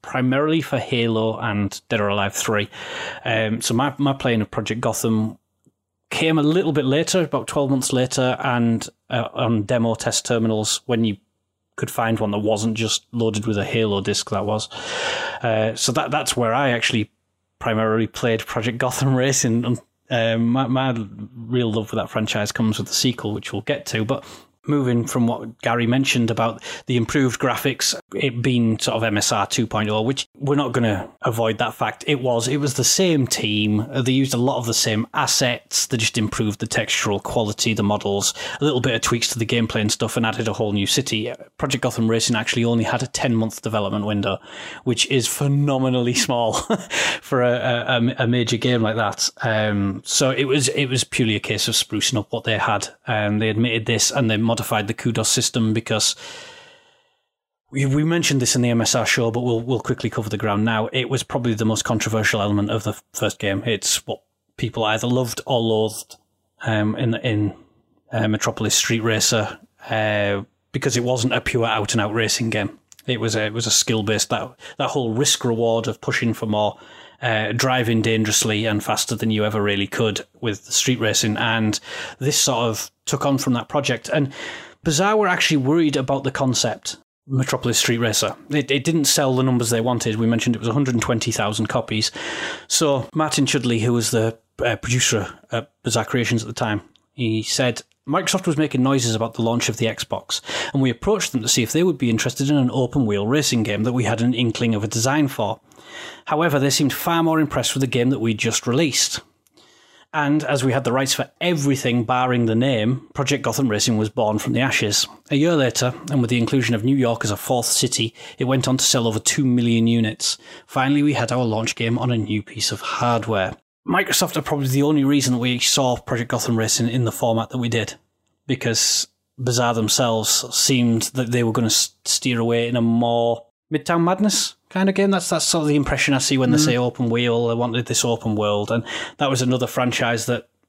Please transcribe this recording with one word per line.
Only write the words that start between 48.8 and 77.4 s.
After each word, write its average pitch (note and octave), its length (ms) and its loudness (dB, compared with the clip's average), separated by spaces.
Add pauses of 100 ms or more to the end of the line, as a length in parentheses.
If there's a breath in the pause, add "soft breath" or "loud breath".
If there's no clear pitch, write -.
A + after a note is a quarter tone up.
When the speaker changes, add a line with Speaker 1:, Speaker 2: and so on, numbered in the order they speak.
Speaker 1:
like G#2+ 140 2
that. A2 340 -2 (140)
Um, G#2+ 600 0
so C3 260 2
it C3 140 0
was, C3 240 2
it C#3+ 180 0
was B2 160 0
purely A2 320 0
a G2 40 0
case - 280 -2
of A2+ 80 -2
sprucing - 420 0
up G2+ 140 -4
what A2 140 -6
they A2 120 0
had. G2+ 300 0 (180)
Um, G#2+ 320 0
they A2 120 0
admitted A2+ 360 0
this A2+ 240 0
and A#2+ 200 0
they G#2+ 80 2 (180)
modified G#2+ 320 -2
the A2+ 60 -4
kudos A2+ 340 -2
system A2+ 460 0
because A2 420 0 (1600 loud breath)
we, C#3 140 0
we C#3+ 200 2
mentioned E3 360 2
this B2 140 2
in B2+ 60 2
the B2 80 2
M A#2 100 2
S A2 160 2
R A2+ 100 2
show, A#2 240 2
but A#2 120 -2
we'll, A#2+ 180 0
we'll A#2+ 220 -2
quickly A#2+ 280 -2
cover G#2 200 -4
the G#2+ 80 -4
ground G#2 260 0
now. A2+ 300 0
It B2+ 160 -2
was C3+ 140 -2
probably B2 320 -2
the A2 100 -2
most A2 180 0
controversial A2 580 0
element G2+ 280 2
of A2 140 -2
the G#2 100 -4 (200)
first - 260 -4
game. G2 260 -2
It's - 420 -2
what - 140 -8 (340)
people A2+ 300 -4
either A2 220 0
loved B2 380 0
or C3 140 2
loathed, A2 560 0 (460)
um, G#2+ 340 0
in, A#2 200 0
in, G#2 380 0 (600)
uh, A2 160 0
Metropolis G#2+ 460 0
Street A#2 260 0
Racer, A2 580 0 (300)
uh, G#2 540 0 (280)
because C3 240 -2
it A#2+ 80 0
wasn't B2 300 0
a B2 80 0
pure A#2 240 0
out-and-out G#2+ 480 0
racing A2+ 360 0
game. G#2+ 300 -4 (280)
It B2 120 -2
was A2+ 160 -2
a, G#2+ 100 0
it G#2+ 80 -4
was A2+ 140 -4
a G#2+ 40 0
skill-based, G#2+ 580 0
that, A#2 260 -4 (220 loud breath)
that C3+ 120 -2
whole A#2+ 240 -2
risk A2+ 300 0
reward A#2 440 2
of A2 120 -6
pushing A#2 340 0
for - 120 -6
more, G#2+ 340 0 (420 loud breath)
uh, A2 300 0